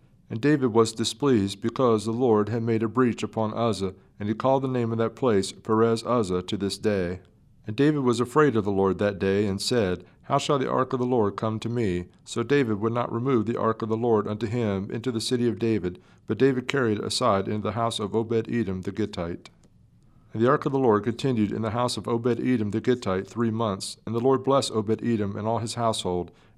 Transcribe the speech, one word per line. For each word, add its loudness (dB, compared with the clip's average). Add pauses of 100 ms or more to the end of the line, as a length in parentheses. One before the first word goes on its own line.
(280)
And -8
David 2
was 6
displeased, 0
because 0
the -4
Lord 2
had -4
made 0
a 0
breach 0
upon -4
Uzzah, -2 (240)
and -6
he 0
called 0
the -2
name -2
of -2
that -2
place 2
Perez 2
Uzzah 0
to -6
this -4
day. -2 (480)
And -8
David 4
was 2
afraid 2
of 2
the 0
Lord 2
that 0
day, 2
and -4
said, 0 (200)
"How 0
shall 0
the -2
ark 0
of -2
the -2
Lord 0
come -4
to -6
me?" -2 (180)
So -4
David 0
would 0
not -2
remove 0
the -2
ark 0
of -4
the -2
Lord 2
unto -4
him -2
into -4
the -2
city 0
of -2
David, 0 (260)
but -2
David 2
carried 0
it -6
aside 2
into -4
the -4
house -2
of -4
Obed-Edom -2
the -8
Gittite. -6 (840)
And -2
the 6
ark 2
of -4
the 2
Lord 4
continued 0
in -4
the -2
house -2
of -8
Obed-Edom 0
the -2
Gittite 0
three -2
months, -4
and -4
the -2
Lord 4
blessed 0
Obed-Edom -2
and -6
all 0
his -6
household. -2 (260)